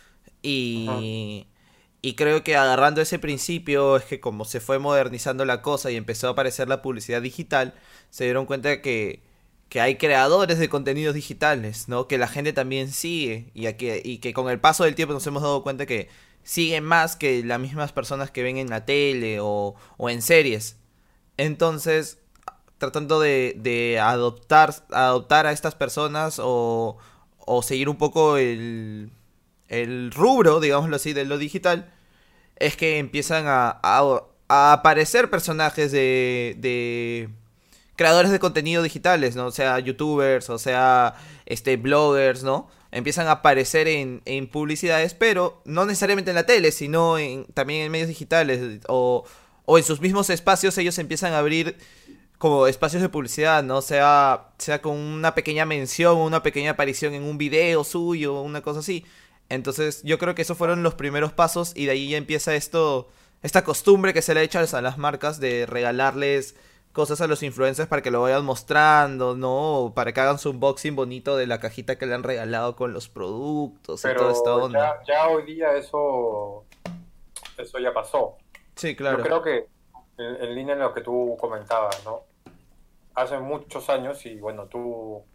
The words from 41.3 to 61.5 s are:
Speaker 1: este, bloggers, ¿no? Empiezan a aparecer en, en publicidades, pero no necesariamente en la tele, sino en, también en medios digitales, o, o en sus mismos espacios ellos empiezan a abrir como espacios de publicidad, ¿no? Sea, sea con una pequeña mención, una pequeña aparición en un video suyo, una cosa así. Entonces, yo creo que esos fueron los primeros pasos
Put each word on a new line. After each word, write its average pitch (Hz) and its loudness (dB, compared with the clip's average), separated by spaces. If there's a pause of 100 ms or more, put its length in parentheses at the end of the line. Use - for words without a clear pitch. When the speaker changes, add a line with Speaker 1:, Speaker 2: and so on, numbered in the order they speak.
Speaker 1:
este, 127 -2
bloggers, 135 2
¿no? 135 -2 (240)
Empiezan 147 -4
a 156 6
aparecer 151 4
en, 135 -2
en 135 -6
publicidades, 160 -2
pero 190 2
no 175 0
necesariamente 196 0
en 175 0
la 165 0
tele, 185 6
sino 160 2
en, 135 -6
también 143 -4
en 151 -6
medios 165 -2
digitales, 131 0
o, 123 2 (400)
o 160 8
en 160 2
sus 151 -4
mismos 190 0
espacios 185 2
ellos 175 0
empiezan 165 -4
a 156 2
abrir 156 0 (600)
como 143 4
espacios 151 0
de 185 2
publicidad, 156 0
¿no? 135 0
Sea, 143 4
sea 147 -4
con 147 -4
una 156 -2
pequeña 156 0
mención, 156 2
una 160 0
pequeña 147 -2
aparición 143 -2
en 143 -10
un 147 -8
video 156 2
suyo, 156 -4
una 147 -8
cosa 151 -6
así. 170 -8 (420)
Entonces, 135 -4
yo 156 0
creo 175 -2
que 170 -4
esos 170 -6
fueron 175 0
los 165 0
primeros 147 -2
pasos 170 0